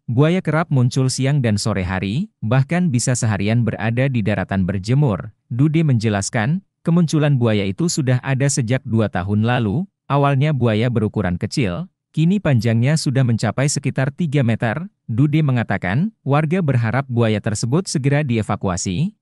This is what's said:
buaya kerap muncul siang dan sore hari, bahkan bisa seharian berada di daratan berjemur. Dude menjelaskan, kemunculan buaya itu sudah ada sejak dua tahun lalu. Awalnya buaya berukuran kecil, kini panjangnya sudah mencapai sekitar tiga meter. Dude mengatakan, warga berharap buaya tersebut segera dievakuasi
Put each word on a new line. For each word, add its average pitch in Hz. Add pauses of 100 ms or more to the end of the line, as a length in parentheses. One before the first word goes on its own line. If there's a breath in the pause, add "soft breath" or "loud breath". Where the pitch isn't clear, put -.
buaya 156
kerap 156
muncul 131
siang 131
dan 113
sore 98
hari, 98
bahkan 139
bisa 123
seharian 110
berada 117
di 117
daratan 95
berjemur. 104 (220)
Dude 156
menjelaskan, 117 (160)
kemunculan 151
buaya 110
itu 101
sudah 127
ada 135
sejak 131
dua 110
tahun 101
lalu. 120 (240)
Awalnya 139
buaya 117
berukuran 104
kecil, 123 (220)
kini 175
panjangnya 120
sudah 135
mencapai 120
sekitar 139
tiga 143
meter. 117 (160)
Dude 143
mengatakan, 117 (140)
warga 151
berharap 123
buaya 113
tersebut 120
segera 143
dievakuasi 104